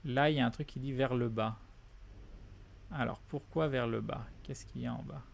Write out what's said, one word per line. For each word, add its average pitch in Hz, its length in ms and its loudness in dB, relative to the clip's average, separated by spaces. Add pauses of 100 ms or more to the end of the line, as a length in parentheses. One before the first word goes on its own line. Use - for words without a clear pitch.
Là, 139 260 6
il 151 80 4
y - 20 4
a 123 60 8
un 120 60 4
truc - 160 -4
qui - 120 -8
dit 135 120 -2
vers 127 220 4
le 120 160 4
bas. 113 280 2 (1300)
Alors, 131 360 0
pourquoi 156 400 0
vers 127 200 4
le 110 140 2
bas ? 110 240 -2 (160)
Qu'est-ce - 240 -8
qu'il - 160 -6
y 123 60 -2
a 117 60 -2
en 120 100 -6
bas ? 143 200 -8 (100)